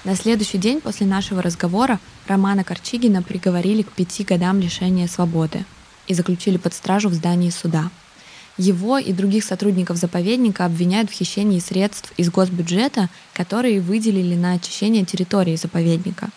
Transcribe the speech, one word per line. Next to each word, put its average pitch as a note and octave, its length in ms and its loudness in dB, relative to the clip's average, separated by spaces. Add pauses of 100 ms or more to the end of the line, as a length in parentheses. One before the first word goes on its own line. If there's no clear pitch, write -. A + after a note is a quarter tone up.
На F#3+ 120 0
следующий G#3+ 420 0
день B3 240 0
после G#3 240 -2
нашего G3 340 0
разговора F3+ 580 0 (280)
Романа G3 360 2
Корчигина G3+ 600 0
приговорили F#3 580 0
к G3+ 100 -4
пяти F#3 320 -4
годам F#3+ 380 2
лишения F3+ 460 0
свободы E3 580 -2 (420)
и F#3 60 -2
заключили F3 460 0
под F3 160 -4
стражу G3+ 340 0
в F3 60 2
здании F3 340 2
суда. E3 420 -2 (680)
Его G3 400 2
и G3 160 -2
других G3 300 0
сотрудников F#3 520 0
заповедника F#3 720 0
обвиняют F3+ 440 0
в - 40 -14
хищении G3 440 0
средств F#3 600 -2
из F3 120 2
госбюджета, F#3 800 0 (240)
которые G#3 480 0
выделили F#3+ 540 0
на F3 180 2
очищение G3 540 0
территории F3+ 500 0
заповедника. E3+ 800 -2